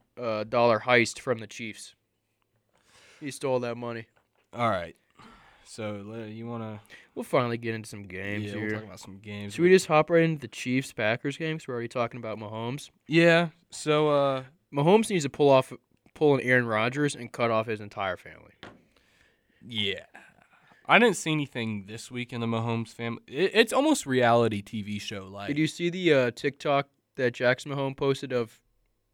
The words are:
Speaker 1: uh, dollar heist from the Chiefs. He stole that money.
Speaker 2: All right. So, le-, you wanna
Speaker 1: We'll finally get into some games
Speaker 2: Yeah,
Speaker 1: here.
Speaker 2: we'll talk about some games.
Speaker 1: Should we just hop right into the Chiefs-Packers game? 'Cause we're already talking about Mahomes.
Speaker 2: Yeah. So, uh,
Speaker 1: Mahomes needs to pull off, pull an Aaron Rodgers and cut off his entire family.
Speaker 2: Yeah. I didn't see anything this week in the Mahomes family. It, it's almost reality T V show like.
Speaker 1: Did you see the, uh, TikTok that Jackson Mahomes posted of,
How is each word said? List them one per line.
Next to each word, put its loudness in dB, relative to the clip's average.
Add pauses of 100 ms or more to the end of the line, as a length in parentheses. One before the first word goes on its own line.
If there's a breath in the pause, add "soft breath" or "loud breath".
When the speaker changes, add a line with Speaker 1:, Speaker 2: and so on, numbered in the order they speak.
(220)
Speaker 1:
uh, -4
dollar 4
heist 2
from -2
the -14
Chiefs. -14 (1300 soft breath)
He -10
stole -2
that -6
money. -10 (440)
Speaker 2:
All 0
right. -4 (680 soft breath)
So, -10
le-, -12
you -12
wanna -10 (340 soft breath)
Speaker 1:
We'll -8
finally 0
get -4
into -10
some -14
games -8
Speaker 2:
Yeah, -8
Speaker 1:
here. -6
Speaker 2:
we'll -2
talk -8
about -18
some -18
games. -12
Speaker 1:
Should -4
we 6
just 8
hop 4
right 6
into 0
the -12
Chiefs-Packers -2
game? -6
'Cause -16
we're -8
already -6
talking -4
about -8
Mahomes. -8 (180)
Speaker 2:
Yeah. 6 (220)
So, 2
uh, 2 (300)
Speaker 1:
Mahomes 4
needs 0
to -2
pull 4
off, 6 (420)
pull 6
an 0
Aaron 4
Rodgers 0
and -14
cut 0
off 0
his -6
entire -4
family. -20 (1120)
Speaker 2:
Yeah. -6 (800 soft breath)
I 8
didn't 6
see -4
anything -4
this -16
week -10
in -6
the -2
Mahomes -2
family. -10
It, -2
it's 2
almost 2
reality 4
T -8
V -6
show -12
like. -12
Speaker 1:
Did -4
you 2
see -4
the, 2
uh, 4
TikTok -2 (280)
that 0
Jackson 0
Mahomes -4
posted -2
of, -4 (540)